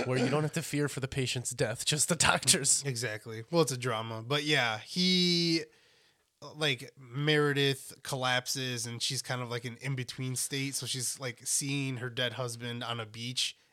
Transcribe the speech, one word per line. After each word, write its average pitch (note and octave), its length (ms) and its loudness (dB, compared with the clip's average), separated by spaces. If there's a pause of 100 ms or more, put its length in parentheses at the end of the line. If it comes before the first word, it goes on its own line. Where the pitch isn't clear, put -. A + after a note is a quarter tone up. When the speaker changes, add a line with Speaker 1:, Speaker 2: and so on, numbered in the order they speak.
Speaker 1:
where B2+ 140 2
you B3 100 2
don't D3+ 140 2
have D3+ 100 -2
to E3 80 -2
fear D3 260 0
for C3+ 120 -6
the B2+ 80 -2
patient's B2+ 420 -2
death, A#2 340 -2
just - 260 2
the E3+ 60 2
doctor's. - 720 4
Speaker 2:
Exactly. A2+ 640 -4
Well, E3+ 140 6
it's C#3+ 80 2
a B2+ 60 -2
drama. A2+ 440 -2
But, C#3+ 220 0
yeah, B2+ 420 4
he, F3 800 4 (920)
like, C#3 440 -2
Meredith C#3+ 920 2 (100)
collapses, B2+ 800 0
and A#2 160 -8
she's C3 200 -2
kind B2+ 200 -4
of, A#2+ 80 -6
like, A#2 160 -4
an A#2 160 -8
in-between C3 540 -6
state. C3+ 400 -4
So C3 100 -4
she's, B2 340 -4
like, B2+ 240 -8
seeing C#3 540 -2
her B2 120 -6
dead A#2+ 240 -2
husband A#2+ 500 -6
on A#2 160 -4
a A2 60 -6
beach, A#2 520 -6 (160)